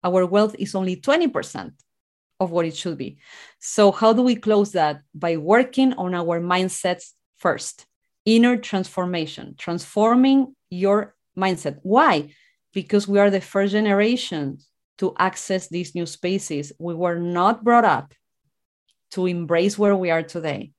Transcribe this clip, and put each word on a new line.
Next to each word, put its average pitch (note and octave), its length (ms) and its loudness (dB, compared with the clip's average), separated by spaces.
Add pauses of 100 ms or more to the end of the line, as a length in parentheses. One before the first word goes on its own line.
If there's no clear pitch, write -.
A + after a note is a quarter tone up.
Our F3+ 240 2
wealth G#3 320 0
is G3+ 160 -6
only F#3 220 -4
twenty D4 320 0
percent - 460 -8 (640)
of F3+ 100 -2
what E3+ 140 0
it D#3+ 100 -6
should E3+ 220 -8
be. - 220 -12 (400)
So G3+ 340 4
how A3 220 4
do B3 80 2
we B3 120 2
close G#3 380 0
that? D3+ 300 -2 (120)
By E3 220 -2
working B3 580 2
on F3+ 200 -6
our E3+ 260 -2
mindsets F3+ 720 -2 (260)
first. - 500 -6 (380)
Inner A#3 320 4
transformation, F3+ 1000 -6
transforming B3 1000 2 (140)
your G3+ 440 -2 (240)
mindset. E3 440 -4
Why? F#3+ 480 2 (420)
Because G3+ 340 -2
we G3+ 120 2
are G3+ 120 6
the F#3+ 120 -2
first G3 300 -2
generation G#3 840 0 (400)
to F#3+ 200 -4
access F#3 500 -4
these E3+ 260 -8
new E3+ 120 -4
spaces. E3 720 -6
We E3+ 160 -8
were F3 240 -2
not F3 460 0
brought A#3 200 6
up C#3+ 300 0 (960)
to F#3 160 -4
embrace F3 520 0
where G3+ 180 4
we F3+ 140 -2
are E3 120 0
today. D#3+ 560 -8